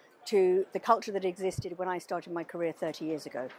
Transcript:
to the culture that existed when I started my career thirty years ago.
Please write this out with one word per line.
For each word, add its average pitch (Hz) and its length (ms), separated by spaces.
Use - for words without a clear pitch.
to 185 460
the 190 80
culture 226 320
that 196 100
existed 180 540
when 180 100
I 180 120
started 175 340
my 170 120
career 170 280
thirty 160 320
years 156 220
ago. 131 220